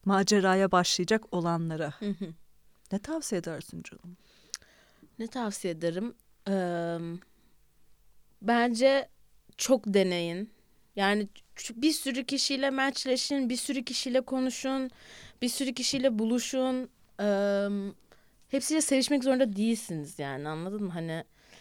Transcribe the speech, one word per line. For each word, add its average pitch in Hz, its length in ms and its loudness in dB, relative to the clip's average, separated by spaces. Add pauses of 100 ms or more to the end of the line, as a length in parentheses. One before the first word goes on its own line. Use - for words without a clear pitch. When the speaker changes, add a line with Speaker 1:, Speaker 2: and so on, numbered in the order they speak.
Speaker 1:
maceraya 190 680 4
başlayacak 180 500 2 (120)
olanlara 165 640 -2
Speaker 2:
Hı 208 120 -6
hı. 196 160 -6 (680)
Speaker 1:
ne 196 60 0
tavsiye 294 420 -4
edersin 165 420 -10
canım? - 340 -18 (1000)
Speaker 2:
Ne 226 80 -8
tavsiye 208 480 -4
ederim? 170 400 -4 (340)
Eee, 175 500 0 (1400)
bence 240 680 4 (480)
çok - 300 2
deneyin. 185 640 2 (460)
Yani 202 320 2 (280)
ç-, 233 260 -10
bir 311 100 6
sürü 269 320 -2
kişiyle 277 460 0
matchleşin, 269 800 0
bir 254 60 -2
sürü 240 280 -4
kişiyle 254 360 -2
konuşun, 262 680 -2 (520)
bir 247 60 0
sürü 254 260 -2
kişiyle 254 440 0
buluşun. 254 680 0 (320)
Eee, 202 480 2 (800)
hepsiyle 302 320 0
sevişmek 277 440 2
zorunda 254 320 2
değilsiniz 190 640 -2
yani, 139 300 -6
anladın 180 360 -6
mı? 180 60 -4
Hani 165 340 -6 (360)